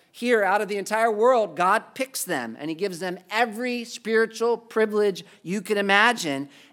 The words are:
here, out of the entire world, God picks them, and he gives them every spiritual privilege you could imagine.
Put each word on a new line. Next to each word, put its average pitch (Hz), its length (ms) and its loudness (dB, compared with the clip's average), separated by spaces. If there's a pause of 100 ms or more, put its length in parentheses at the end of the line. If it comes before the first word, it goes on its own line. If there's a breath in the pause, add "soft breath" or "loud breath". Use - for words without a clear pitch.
(120 soft breath)
here, 240 300 0
out 196 180 2
of 208 60 -4
the 202 100 -6
entire 220 340 0
world, 214 460 2
God 190 380 0
picks - 300 -8
them, 120 340 -4
and 147 100 -10
he 160 60 -6
gives 180 240 -6
them 185 180 -6 (140)
every 233 540 -2
spiritual 226 720 0
privilege 208 680 0 (200 loud breath)
you 190 160 -4
could 208 160 -2
imagine. 196 720 2 (240 loud breath)